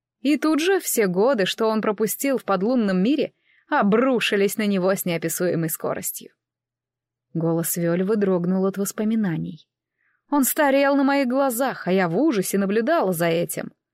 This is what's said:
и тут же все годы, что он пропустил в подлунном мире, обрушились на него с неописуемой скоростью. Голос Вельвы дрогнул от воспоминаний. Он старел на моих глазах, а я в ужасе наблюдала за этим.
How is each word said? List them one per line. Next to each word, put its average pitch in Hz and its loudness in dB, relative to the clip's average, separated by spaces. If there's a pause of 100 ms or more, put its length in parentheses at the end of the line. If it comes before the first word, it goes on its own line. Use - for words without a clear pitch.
(200)
и 285 0
тут 311 0
же 359 2
все 214 0
годы, 196 2
что 220 -2
он 220 0
пропустил 220 -2
в - -6
подлунном 196 0
мире, 262 0 (360)
обрушились 220 2
на 214 -2
него 190 0
с 196 -4
неописуемой 165 -2
скоростью. - -8 (1000)
Голос 165 -2
Вельвы 175 0
дрогнул 190 0
от 196 -2
воспоминаний. 196 -2 (600)
Он 285 2
старел 277 2
на 277 2
моих 277 2
глазах, 254 -2
а 175 0
я 190 2
в 165 -2
ужасе 233 0
наблюдала 214 0
за 170 0
этим. 170 -4 (220)